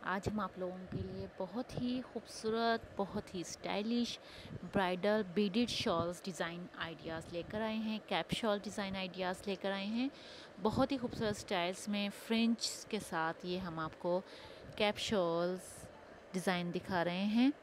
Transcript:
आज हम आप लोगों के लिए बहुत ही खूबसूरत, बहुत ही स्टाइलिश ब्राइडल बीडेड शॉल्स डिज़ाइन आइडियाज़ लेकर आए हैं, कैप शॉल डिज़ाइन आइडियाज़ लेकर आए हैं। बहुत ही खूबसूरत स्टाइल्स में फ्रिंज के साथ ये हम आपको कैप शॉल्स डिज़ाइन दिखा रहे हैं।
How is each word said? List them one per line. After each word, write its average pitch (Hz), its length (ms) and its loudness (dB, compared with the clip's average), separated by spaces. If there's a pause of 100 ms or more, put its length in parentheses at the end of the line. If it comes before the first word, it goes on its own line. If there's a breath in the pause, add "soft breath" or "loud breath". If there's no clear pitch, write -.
आज 185 240 0
हम 214 100 0
आप 190 200 -2
लोगों 185 280 -4
के 185 100 -6
लिए 190 300 -6 (100)
बहुत 196 360 -4
ही 247 200 0 (100)
खूबसूरत, 226 800 0 (160)
बहुत 202 380 -2
ही 175 80 -2
स्टाइलिश 214 720 0 (480 loud breath)
ब्राइडल 190 580 4 (120)
बीडेड 208 340 4
शॉल्स 175 560 2
डिज़ाइन 175 420 -6 (120)
आइडियाज़ 160 540 -6
लेकर 175 280 -2
आए 220 160 0
हैं, 220 220 0 (100)
कैप 170 260 2
शॉल 208 280 2
डिज़ाइन 196 320 -2
आइडियाज़ 185 520 -2
लेकर 196 240 0
आए 196 160 -2
हैं। 240 220 0 (500 loud breath)
बहुत 220 320 4
ही 277 60 0
खूबसूरत 233 400 0
स्टाइल्स 185 520 0
में 202 200 2
फ्रिंज 226 580 2 (240)
के 214 80 0
साथ 165 460 0
ये 180 140 0
हम 170 200 -4
आपको 175 400 2 (580 loud breath)
कैप 208 200 4 (100)
शॉल्स 180 640 2 (600)
डिज़ाइन 175 380 2
दिखा 180 320 0
रहे 175 280 2
हैं। 247 200 8 (120)